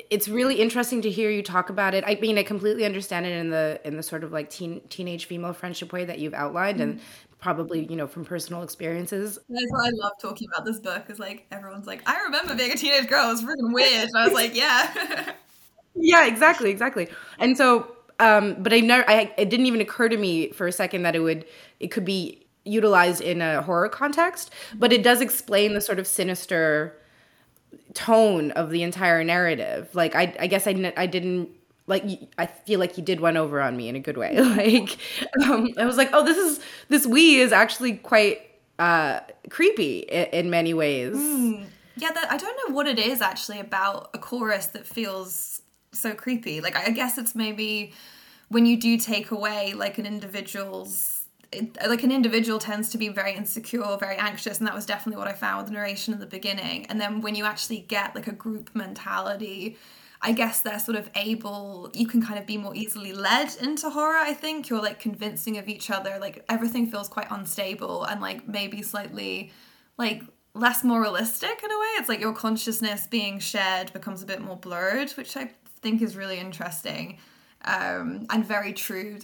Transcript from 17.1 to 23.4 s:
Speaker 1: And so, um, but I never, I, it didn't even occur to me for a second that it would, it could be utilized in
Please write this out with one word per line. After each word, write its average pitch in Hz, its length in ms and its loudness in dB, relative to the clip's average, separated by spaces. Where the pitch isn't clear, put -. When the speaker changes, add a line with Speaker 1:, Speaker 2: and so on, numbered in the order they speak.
Speaker 1:
And 254 160 6
so, 247 400 4
um, 208 420 8
but 214 120 4
I 233 80 8
never, 240 280 6
I, 214 280 6
it 190 120 2
didn't 247 180 4
even 226 120 2
occur 226 300 2
to 226 80 2
me 170 320 0
for 180 180 -4
a 180 60 0
second 185 300 -2
that 170 120 2
it 165 60 2
would, 160 240 0
it 180 80 -6
could 190 160 -4
be 190 420 -4
utilized 196 560 6
in 170 200 0